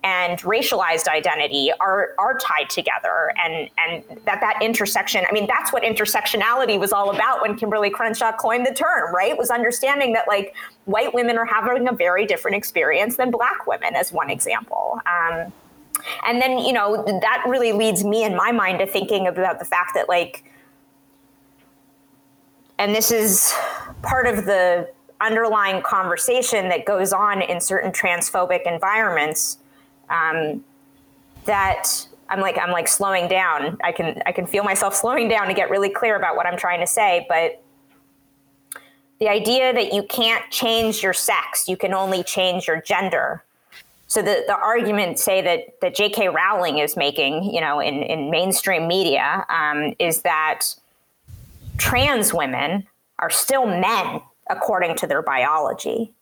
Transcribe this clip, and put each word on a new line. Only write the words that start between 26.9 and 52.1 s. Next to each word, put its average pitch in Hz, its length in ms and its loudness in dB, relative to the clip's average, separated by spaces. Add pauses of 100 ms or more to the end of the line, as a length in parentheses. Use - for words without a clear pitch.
on 196 280 2
in 185 200 -2
certain 190 300 -2
transphobic 180 720 0
environments, 170 960 0 (500)
um, 160 540 -2 (840)
that 196 640 0 (220)
I'm 190 100 -2
like, 190 180 0
I'm, 175 140 -2
like, 170 160 -2
slowing 190 400 0
down. 170 560 0
I 175 80 0
can, 165 340 -4
I 180 60 0
can 180 160 -4
feel 202 160 0
myself 196 320 0
slowing 233 320 0
down 214 200 2
to 190 60 0
get 185 160 0
really 196 200 2
clear 214 260 0
about 180 200 0
what 170 100 0
I'm 175 120 -2
trying 175 220 -2
to 175 80 0
say, 180 420 2
but 165 320 0 (1600)
the 214 100 2
idea 233 420 2
that 233 220 0
you 202 100 0
can't 226 460 0
change 226 540 0
your 190 100 0
sex, - 540 -2
you 185 100 -2
can 190 160 -2
only 190 300 -2
change 185 440 -2
your 160 140 0
gender. 180 600 -2 (640)
So 220 140 0
the, 202 240 2
the 202 120 0
argument, 208 600 0
say, 190 220 2
that, 170 380 -2
that 180 160 0
J 208 140 2
K 208 180 0
Rowling 175 520 2
is 151 180 0
making, 147 480 0
you 170 160 -2
know, 147 180 0
in, 139 240 -2
in 151 260 -4
mainstream 175 560 0
media, 165 600 0
um, 151 520 -2
is 165 240 0
that 156 520 -2 (1040)
trans 254 560 2